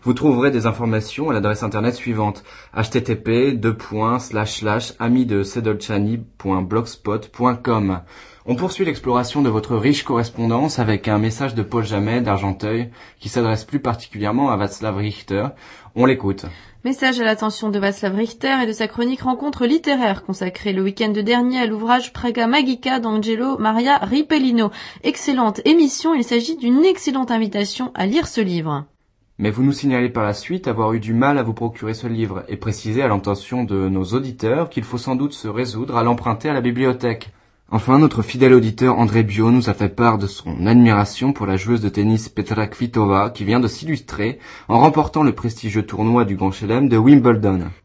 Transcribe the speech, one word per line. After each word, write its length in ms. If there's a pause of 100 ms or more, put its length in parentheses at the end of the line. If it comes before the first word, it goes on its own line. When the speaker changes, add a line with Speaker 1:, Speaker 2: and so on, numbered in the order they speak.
Speaker 1:
vous 120
trouverez 360
des 160
informations 640
à 40
l'adresse 280
internet 320
suivante, 520 (280)
H 180
T 120
T 140
P 340
deux 240
points 440
slash 400
slash 380
amis 280
de 180
Sedolchani 760 (180)
point 240
blogspot 680
point 280
com. 440 (460)
On 100
poursuit 300
l'exploration 560
de 80
votre 260
riche 280
correspondance 760
avec 300
un 80
message 360
de 100
Paul 200
Jamet 380
d'Argenteuil 680 (280)
qui 80
s'adresse 380
plus 160
particulièrement 680
à 60
Václav 400
Richter. 520 (480)
On 100
l'écoute. 400 (400)
Speaker 2:
Message 340
à 60
l'attention 440
de 100
Václav 360
Richter 480
et 40
de 40
sa 160
chronique 360
Rencontre 420
littéraire 580
consacrée 480
le 100
week-end 280
dernier 500
à 60
l'ouvrage 480
Praga 340
Magica 540
d'Angelo 560
Maria 400
Ripellino. 720 (320)
Excellente 640
émission, 480
il 100
s'agit 320
d'une 300
excellente 460
invitation 640
à 100
lire 220
ce 120
livre. 460 (520)
Speaker 1:
Mais 140
vous 120
nous 100
signalez 340
par 160
la 100
suite 360
avoir 240
eu 80
du 120
mal 240
à 60
vous 100
procurer 420
ce 120
livre 400
et 80
précisez 460
à 80
l'intention 560
de 240
nos 160
auditeurs 640
qu'il 140
faut 160
sans 180
doute 160
se 160
résoudre 480
à 60
l'emprunter 440
à 60
la 80
bibliothèque. 680 (380)
Enfin, 300
notre 220
fidèle 320
auditeur 440
André 260
Bio 280
nous 180
a 40
fait 160
part 280
de 80
son 400
admiration 680
pour 120
la 120
joueuse 240
de 80
tennis 400
Petra 360
Kvitova, 640
qui 140
vient 160
de 80
s'illustrer 720 (300)
en 100
remportant 420
le 120
prestigieux 520
tournoi 380
du 140
Grand 140
Chelem 360
de 80
Wimbledon. 680 (220)